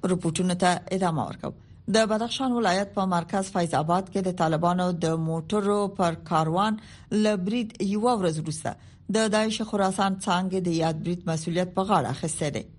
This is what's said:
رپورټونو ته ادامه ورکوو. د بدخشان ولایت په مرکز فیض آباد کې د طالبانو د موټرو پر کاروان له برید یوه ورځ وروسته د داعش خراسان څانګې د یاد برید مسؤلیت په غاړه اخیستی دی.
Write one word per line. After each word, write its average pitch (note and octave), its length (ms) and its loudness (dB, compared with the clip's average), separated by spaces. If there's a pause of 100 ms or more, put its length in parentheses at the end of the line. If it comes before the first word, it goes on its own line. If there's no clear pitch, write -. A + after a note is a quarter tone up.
(100)
رپورټونو F3+ 500 0
ته F#3 80 6 (280)
ادامه E3 280 0
ورکوو. - 340 -8 (360)
د A3 160 6
بدخشان A#3 420 -2
ولایت G3 420 0
په G3+ 160 0
مرکز F3+ 460 -2
فیض E3+ 240 0
آباد F3 320 0
کې G3 160 -2
د F3+ 100 -4
طالبانو F3 480 2 (160)
د E3 100 0 (140)
موټرو G3 540 0 (180)
پر E3+ 180 2 (140)
کاروان F3 480 2 (460)
له G#3+ 80 4 (160)
برید A3+ 340 -2
یوه G#3 380 2
ورځ D#3+ 200 0
وروسته D#3 320 -6 (440)
د A3 200 4
داعش A3 240 0 (100)
خراسان G3 540 0
څانګې F#3 340 0 (100)
د E3 120 2
یاد D#3+ 240 0
برید F3 260 -2
مسؤلیت F3 460 -2
په F#3+ 140 0
غاړه E3+ 240 4
اخیستی D#3 420 -4
دی. - 80 -6 (140)